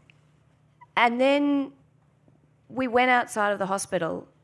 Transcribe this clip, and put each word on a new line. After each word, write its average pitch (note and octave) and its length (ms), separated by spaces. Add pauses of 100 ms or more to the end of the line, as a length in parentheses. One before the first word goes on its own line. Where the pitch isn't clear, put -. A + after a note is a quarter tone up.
(960)
And A#3 240
then C#4 520 (960)
we B3+ 180
went B3 220
outside A3+ 420
of G3+ 60
the G3 80
hospital. F#3 640 (160)